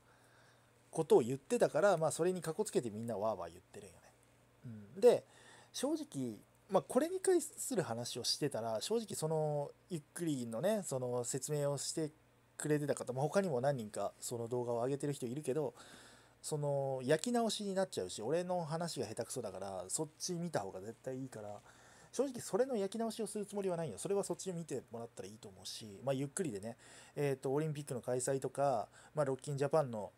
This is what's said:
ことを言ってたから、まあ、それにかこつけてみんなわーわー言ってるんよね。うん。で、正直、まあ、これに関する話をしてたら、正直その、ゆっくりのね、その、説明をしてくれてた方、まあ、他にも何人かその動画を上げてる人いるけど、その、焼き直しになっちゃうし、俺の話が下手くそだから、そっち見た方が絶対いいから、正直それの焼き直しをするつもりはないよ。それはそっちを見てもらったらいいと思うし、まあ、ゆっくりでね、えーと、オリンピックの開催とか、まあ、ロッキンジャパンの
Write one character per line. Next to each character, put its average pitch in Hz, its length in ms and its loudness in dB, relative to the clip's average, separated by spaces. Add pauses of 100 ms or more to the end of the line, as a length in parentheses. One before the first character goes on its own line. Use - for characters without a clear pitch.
(920)
こ 165 140 -2
と 208 140 10
を - 20 12
言 127 160 2
っ - 20 -8
て - 200 -2
た 151 120 6
か 147 100 2
ら、 196 160 8
ま 160 120 2
あ、 - 20 4
そ 160 140 0
れ 185 80 4
に 180 100 -4
か 160 100 -4
こ 214 120 -2
つ - 60 -6
け 180 120 2
て 117 80 -2
み 104 100 -6
ん 117 60 -4
な 113 100 -2
わ 104 180 2
ー 92 40 -6
わ 87 100 -6
ー 82 40 -12
言 87 80 -18
っ - 20 -20
て - 180 -16
る 98 60 -16
ん - 20 -16
よ 85 60 -20
ね。 - 60 -20 (960)
う - 20 -10
ん。 - 20 -4
で、 214 240 10 (480)
正 285 220 0
直、 131 420 -4 (320)
ま 185 120 6
あ、 - 60 -10
こ - 140 4
れ 320 80 2
に 370 120 -4
関 359 200 6
す - 340 -8
る 185 80 2
話 120 360 -4
を 113 60 -6
し - 120 0
て 147 140 0
た 110 100 -2
ら、 113 200 0
正 214 160 0
直 220 180 -2
そ 156 140 -2
の、 151 420 0 (180)
ゆ 175 100 -4
っ 151 40 -6 (100)
く 175 120 -4
り 135 220 0
の 113 140 -4
ね、 202 240 2
そ 135 140 -2
の、 123 260 0
説 139 280 -4
明 143 180 2
を 139 80 0
し - 140 -4
て 156 180 -2 (460)
く - 120 -4
れ 151 100 6
て 147 80 0
た 135 80 4
方、 - 180 -4
ま 127 80 -2
あ、 - 20 4
他 151 180 4
に 190 80 2
も 127 120 2
何 139 160 2
人 107 140 -6
か 101 300 -2
そ - 160 -6
の 117 100 -2
動 123 180 0
画 120 80 0
を 117 100 2
上 131 80 2
げ 139 80 0
て 147 80 -2
る 147 60 0
人 135 140 -6
い 120 80 -4
る 151 80 -6
け 127 120 0
ど、 147 200 -2 (680)
そ 151 160 -2
の、 139 460 0
焼 156 260 4
き - 20 -2
直 233 180 2
し 208 140 -4
に 196 100 -2
な 190 100 2
っ 185 40 -4
ち - 120 -2
ゃ 95 40 0
う 92 60 -6
し、 - 120 -8
俺 160 220 0
の 180 200 0
話 160 360 -4
が 110 60 0
下 110 80 -6
手 117 100 -2
く - 80 -8
そ 127 100 -4
だ 104 80 -4
か 92 80 -8
ら、 95 300 -6
そ 156 160 -2
っ 151 40 -8 (100)
ち - 160 -4
見 170 160 -4
た 147 100 0
方 190 100 -6
が 185 100 -8
絶 220 220 -10
対 131 180 -4
い 135 60 -4
い - 20 -10
か 110 120 -12
ら、 104 200 -10 (520)
正 247 120 0
直 247 160 -6
そ - 160 -4
れ 247 100 4
の 269 100 -2
焼 202 220 -2
き - 0 -
直 226 120 0
し 220 120 -6
を 202 40 -2
す - 120 -6
る 202 80 -4
つ - 80 -14
も 202 80 -2
り 196 60 0
は 175 80 0
な 165 80 -2
い 143 60 -4
よ。 92 80 -8
そ - 100 -6
れ 196 60 2
は 202 100 4
そ 175 100 -2
っ - 20 -6
ち - 140 -6
を 180 40 -4
見 170 100 -4
て 139 260 -4
も 113 80 -8
ら 117 60 -6
っ 117 100 -12
た - 80 -10
ら 95 60 -10
い 104 40 -12
い - 40 -14
と 110 120 -14
思 92 140 -18
う 98 40 -12
し、 101 380 -10
ま 135 60 0
あ、 139 40 4
ゆ 139 120 0
っ - 20 -6
く 196 140 -4
り 156 80 0
で 98 100 -4
ね、 113 160 -8 (380)
え 143 200 2
ー - 20 -4
と、 135 160 -2
オ 147 80 2
リ 160 60 0
ン 156 60 -2
ピ 147 100 -6
ッ - 20 -8
ク 143 100 -8
の 117 60 -4
開 127 200 0
催 135 200 0
と 131 100 -4
か、 135 380 2 (260)
ま 151 80 2
あ、 - 20 4
ロ 135 100 0
ッ 127 60 -8
キ 147 100 -8
ン 143 80 -2
ジ 143 60 2
ャ 143 40 0
パ 156 140 6
ン 131 80 -2
の 104 280 -6